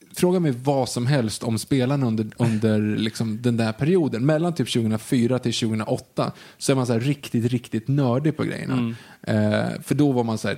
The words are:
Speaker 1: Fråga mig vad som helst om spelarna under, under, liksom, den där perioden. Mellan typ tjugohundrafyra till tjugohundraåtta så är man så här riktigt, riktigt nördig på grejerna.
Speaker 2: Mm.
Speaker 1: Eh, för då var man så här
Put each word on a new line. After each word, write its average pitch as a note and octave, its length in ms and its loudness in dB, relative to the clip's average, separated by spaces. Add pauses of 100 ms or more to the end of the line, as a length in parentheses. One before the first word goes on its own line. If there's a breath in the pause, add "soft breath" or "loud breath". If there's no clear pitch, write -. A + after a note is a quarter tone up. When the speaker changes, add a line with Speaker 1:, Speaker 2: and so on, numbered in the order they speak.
(160)
Speaker 1:
Fråga F3+ 240 2
mig D#3+ 120 2 (120)
vad C3+ 260 2
som A#2+ 180 -2
helst B2 360 0
om A2+ 160 0
spelarna C3+ 480 0
under, A2 200 0 (100)
under, A2 420 2 (180)
liksom, A2 440 -4
den A#2+ 160 0
där A2+ 140 0
perioden. C#3 540 0
Mellan D#3 300 2
typ B2+ 120 -2
tjugohundrafyra A#2 720 0
till A#2 140 -2
tjugohundraåtta A2+ 800 -4 (260 loud breath)
så - 140 0
är C3+ 40 4
man C3 120 2
så B2 60 2
här A2+ 60 2
riktigt, B2 520 -2
riktigt A#2 360 -4
nördig C#3 500 2
på - 60 -2
grejerna. - 300 -6
Speaker 2:
Mm. A#2 220 -2 (280 loud breath)
Speaker 1:
Eh, G#2+ 460 2 (140)
för - 120 -2
då C#3+ 160 4
var B2 120 2
man A2+ 140 -2
så G#2+ 100 -6
här G2 100 -2